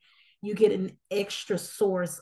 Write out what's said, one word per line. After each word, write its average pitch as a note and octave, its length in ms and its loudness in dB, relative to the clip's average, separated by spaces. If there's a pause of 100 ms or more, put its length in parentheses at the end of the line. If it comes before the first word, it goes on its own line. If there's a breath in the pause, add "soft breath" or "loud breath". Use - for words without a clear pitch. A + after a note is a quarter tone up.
(420 soft breath)
you G#3 120 -4
get G#3+ 160 6
an F#3+ 260 -2 (140)
extra G3 480 -2
source F3+ 640 -2